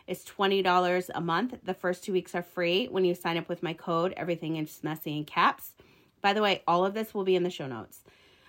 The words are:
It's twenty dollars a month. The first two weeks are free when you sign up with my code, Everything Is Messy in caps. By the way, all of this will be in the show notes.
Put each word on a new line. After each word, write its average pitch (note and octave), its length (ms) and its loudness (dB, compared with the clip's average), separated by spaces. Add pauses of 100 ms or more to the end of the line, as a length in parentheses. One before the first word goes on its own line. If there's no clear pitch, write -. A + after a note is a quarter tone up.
It's F3+ 180 -8
twenty G3 380 0
dollars F3+ 540 4
a - 60 -4
month. F3 420 0
The F#3 100 -4
first F3+ 300 -2
two G3+ 100 -4
weeks F3+ 220 -2
are F3 80 -2
free F3+ 440 0
when F#3 180 0
you F3 100 2
sign E3+ 220 -2
up E3 120 -6
with F3 140 -6
my E3 100 -4
code, E3+ 440 0
Everything E3 400 -4
Is D#3 260 -6
Messy D#3 340 -6
in D3+ 80 -4
caps. - 480 0 (480)
By G3+ 120 2
the G#3+ 80 2
way, G3+ 260 2
all F3 180 4
of G3 80 -2
this A3 200 -6
will G3+ 100 -2
be F#3 120 4
in F3+ 80 4
the F3+ 60 2
show D3+ 180 -8
notes. A2 360 -12 (440)